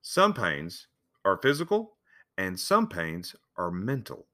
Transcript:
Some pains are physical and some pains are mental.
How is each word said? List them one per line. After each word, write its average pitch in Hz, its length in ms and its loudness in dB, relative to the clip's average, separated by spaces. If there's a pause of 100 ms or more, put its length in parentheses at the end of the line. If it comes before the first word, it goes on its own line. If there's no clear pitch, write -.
Some 196 260 4
pains 85 540 -4 (380)
are 98 100 6
physical 170 640 0 (400)
and 92 220 -4
some 214 280 2
pains 85 480 -6 (220)
are 90 140 -2
mental. 110 640 -4